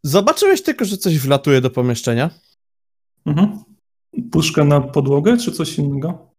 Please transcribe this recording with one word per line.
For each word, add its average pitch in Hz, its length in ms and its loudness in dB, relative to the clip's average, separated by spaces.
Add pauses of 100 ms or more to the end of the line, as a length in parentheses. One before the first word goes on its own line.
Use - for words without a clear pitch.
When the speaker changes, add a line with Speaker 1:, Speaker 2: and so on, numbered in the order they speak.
Speaker 1:
Zobaczyłeś 214 600 2
tylko, 262 220 -2
że 190 120 -6
coś 165 220 0
wlatuje 135 420 2
do 127 80 0
pomieszczenia? 123 600 -2 (960)
Speaker 2:
Mhm. 175 380 0 (680)
Puszka 156 320 0
na 143 180 4
podłogę, 143 560 0
czy - 140 -4
coś 156 260 -6
innego? 143 600 -6